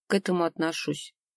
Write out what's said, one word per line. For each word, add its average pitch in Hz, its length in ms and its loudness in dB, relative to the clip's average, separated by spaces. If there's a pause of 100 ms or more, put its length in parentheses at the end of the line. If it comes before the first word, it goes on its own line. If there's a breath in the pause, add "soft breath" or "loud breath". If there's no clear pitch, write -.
к - 60 4
этому 185 280 2
отношусь», 165 720 -2 (220)